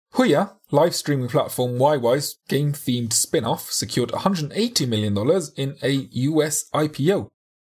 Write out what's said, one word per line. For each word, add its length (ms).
Huya, 440
live 240
streaming 340
platform 500
YY's 580
game-themed 680
spin-off, 560
secured 420
a 60
hundred 360
eighty 300
million 300
dollars 420
in 260
a 80
U 320
S 320
I 140
P 260
O, 160